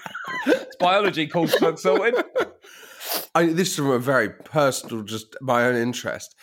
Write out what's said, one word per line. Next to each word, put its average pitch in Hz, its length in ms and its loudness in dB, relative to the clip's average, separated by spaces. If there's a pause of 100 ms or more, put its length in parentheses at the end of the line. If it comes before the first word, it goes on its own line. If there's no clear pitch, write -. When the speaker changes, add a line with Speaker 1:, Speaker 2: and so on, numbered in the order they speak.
(460)
Speaker 1:
It's 392 320 -2
biology 180 500 2
course 160 320 0
book 160 200 2
sorted. 240 440 2 (1120)
Speaker 2:
I, 170 120 4
this 165 220 0
is - 80 -4
from 139 140 2
a 123 80 4
very 120 300 2
personal, 123 720 -2
just 107 380 -10
my 120 240 2
own 123 100 2
interest. 120 680 -4